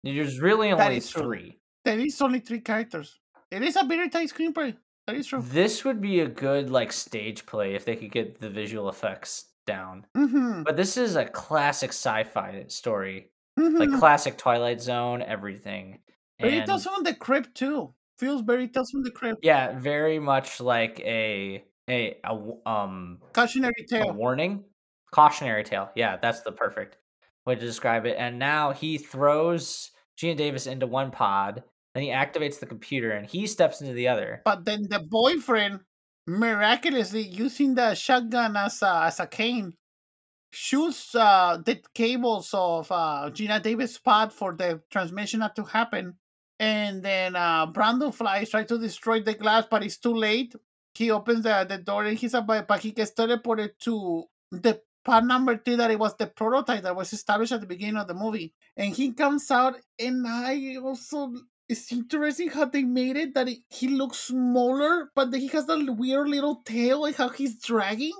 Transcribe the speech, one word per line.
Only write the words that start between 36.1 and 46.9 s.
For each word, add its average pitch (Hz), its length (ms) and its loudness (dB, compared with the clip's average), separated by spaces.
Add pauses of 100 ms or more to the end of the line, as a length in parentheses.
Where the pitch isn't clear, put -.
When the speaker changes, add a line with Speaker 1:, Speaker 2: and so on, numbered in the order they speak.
Speaker 2:
miraculously 220 960 2
using 240 540 0
the 233 180 4
shotgun 233 600 0
as 202 260 -2
a, 180 220 4
as 165 160 0
a 170 60 -2
cane, 220 480 -4 (800)
shoots, - 640 -2
uh, 190 500 6
the - 160 0 (140)
cables 233 600 0
of, 170 360 0
uh, 151 420 0
Geena 214 300 -2
Davis' 233 360 -2
pod 214 340 4
for 185 220 -4
the 165 260 -2 (100)
transmission 196 500 -4
not 214 160 -2
to 214 80 -6
happen. 202 500 -2 (460)
And 214 420 0